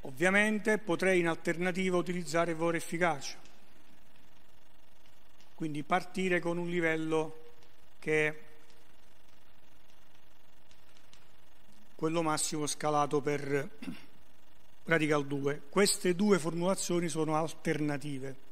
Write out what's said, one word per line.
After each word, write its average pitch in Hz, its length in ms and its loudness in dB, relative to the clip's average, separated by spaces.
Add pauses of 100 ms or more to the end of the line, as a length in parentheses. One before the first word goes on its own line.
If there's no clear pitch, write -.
Ovviamente 202 760 4
potrei 185 420 4
in 170 80 4
alternativa 175 680 2
utilizzare 170 540 2
il 160 60 0
valore 165 200 2
efficacia, 160 600 0 (2250)
quindi 151 300 -2
partire 185 560 2
con 170 180 0
un 175 120 -2
livello 160 760 0 (540)
che 156 280 4
è 156 120 -2 (3500)
quello 160 260 2
massimo 151 460 2
scalato 147 540 2
per 139 480 0 (1160)
radical 151 400 4
due. 139 420 -2
Queste 185 480 4
due 196 240 6
formulazioni 170 720 0
sono 156 260 2
alternative 147 1160 -2